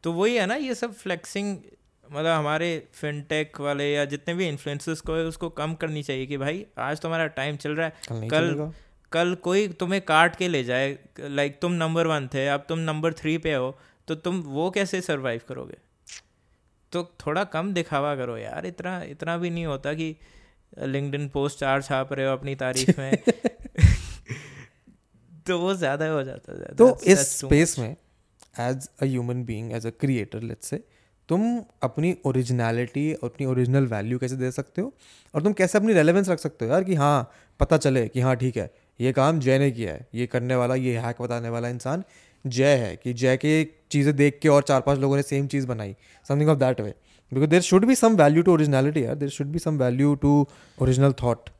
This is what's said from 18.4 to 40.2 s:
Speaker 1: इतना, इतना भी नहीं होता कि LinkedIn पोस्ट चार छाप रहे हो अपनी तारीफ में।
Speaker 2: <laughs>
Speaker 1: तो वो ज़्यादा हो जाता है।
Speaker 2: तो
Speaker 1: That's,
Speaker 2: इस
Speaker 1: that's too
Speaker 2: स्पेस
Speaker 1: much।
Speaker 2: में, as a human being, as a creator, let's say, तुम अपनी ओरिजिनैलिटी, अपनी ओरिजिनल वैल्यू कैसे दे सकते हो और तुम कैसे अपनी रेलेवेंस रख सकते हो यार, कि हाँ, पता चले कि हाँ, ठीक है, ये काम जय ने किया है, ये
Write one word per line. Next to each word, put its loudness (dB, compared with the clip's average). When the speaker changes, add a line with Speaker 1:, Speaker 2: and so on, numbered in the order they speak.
Speaker 1:
इतना, -8
इतना -8
भी -4
नहीं -6
होता -6
कि -6
LinkedIn -6
पोस्ट -4
चार 0
छाप -4
रहे -2
हो 0
अपनी -6
तारीफ 0
में। -2
Speaker 2:
<laughs> -8
Speaker 1:
तो 0
वो 0
ज़्यादा -2
हो -2
जाता -12
है। -12
Speaker 2:
तो 10
Speaker 1:
That's, 2
Speaker 2:
इस 8
Speaker 1:
that's -2
too -6
Speaker 2:
स्पेस 6
Speaker 1:
much। -6
Speaker 2:
में, -6
as -4
a 0
human -4
being, -6
as -6
a -6
creator, -2
let's -12
say, -10
तुम 0
अपनी -2
ओरिजिनैलिटी, -2
अपनी -6
ओरिजिनल 2
वैल्यू -4
कैसे -4
दे -2
सकते -8
हो -8
और 0
तुम 2
कैसे 2
अपनी 4
रेलेवेंस 6
रख 0
सकते -6
हो -2
यार, 2
कि 0
हाँ, 2
पता 4
चले 2
कि -2
हाँ, 4
ठीक -2
है, -4
ये 2
काम 4
जय 4
ने 4
किया -6
है, -12
ये -2